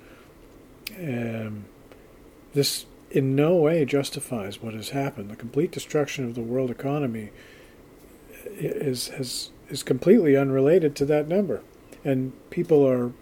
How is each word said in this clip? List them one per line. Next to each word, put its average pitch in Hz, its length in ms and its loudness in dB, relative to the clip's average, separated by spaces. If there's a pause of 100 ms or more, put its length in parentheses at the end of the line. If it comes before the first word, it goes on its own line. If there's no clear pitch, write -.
(960)
Um, 113 680 -6 (880)
this - 320 0 (240)
in 135 260 2
no 156 200 4
way 160 280 4
justifies 120 760 -4
what 113 120 -8
has 107 160 -10
happened. 139 400 -6
The 110 60 -12
complete 143 360 -2
destruction 139 540 -4
of 117 100 -6
the 123 60 -4
world 123 300 -2
economy 120 580 -4 (1160)
i-, - 120 -12
is, 139 520 -4
has, - 400 -10 (200)
is - 140 -8
completely 151 540 4
unrelated 139 600 4
to 143 80 0
that 151 220 2
number. 170 340 0 (420)
And 131 300 0 (160)
people 160 380 4
are 123 220 2 (120)